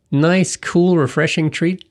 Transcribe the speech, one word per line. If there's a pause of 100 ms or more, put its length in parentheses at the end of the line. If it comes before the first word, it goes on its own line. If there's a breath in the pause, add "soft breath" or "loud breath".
(100)
Nice,
cool,
refreshing
treat.